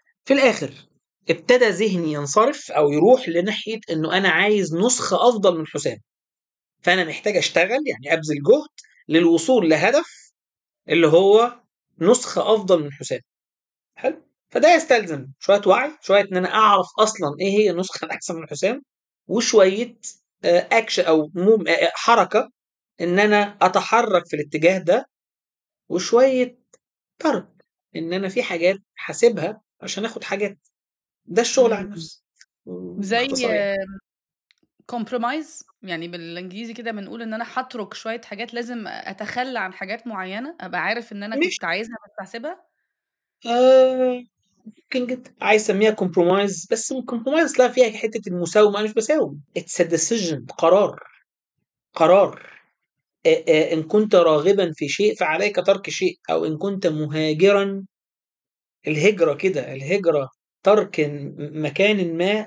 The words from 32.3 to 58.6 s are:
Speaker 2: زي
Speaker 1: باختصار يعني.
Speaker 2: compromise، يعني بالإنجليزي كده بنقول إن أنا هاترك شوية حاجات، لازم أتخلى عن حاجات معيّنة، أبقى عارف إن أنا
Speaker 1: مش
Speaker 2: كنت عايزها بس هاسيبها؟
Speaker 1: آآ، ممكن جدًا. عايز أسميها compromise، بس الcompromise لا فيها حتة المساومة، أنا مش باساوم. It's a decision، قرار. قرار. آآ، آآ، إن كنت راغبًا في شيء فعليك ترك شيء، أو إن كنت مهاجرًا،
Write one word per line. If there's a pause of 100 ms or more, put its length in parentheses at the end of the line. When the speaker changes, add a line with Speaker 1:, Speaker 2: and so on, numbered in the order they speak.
Speaker 2:
زي
Speaker 1:
باختصار
يعني. (1200)
Speaker 2:
compromise، (180)
يعني
بالإنجليزي
كده
بنقول
إن
أنا (120)
هاترك
شوية
حاجات،
لازم
أتخلى
عن
حاجات
معيّنة،
أبقى
عارف
إن
أنا
Speaker 1:
مش
Speaker 2:
كنت
عايزها (100)
بس
هاسيبها؟ (800)
Speaker 1:
آآ، (420)
ممكن
جدًا.
عايز
أسميها
compromise،
بس
الcompromise
لا
فيها
حتة
المساومة،
أنا
مش
باساوم. (180)
It's
a
decision،
قرار. (920)
قرار. (760)
آآ،
آآ،
إن
كنت
راغبًا
في
شيء
فعليك (100)
ترك
شيء، (120)
أو
إن
كنت
مهاجرًا، (1040)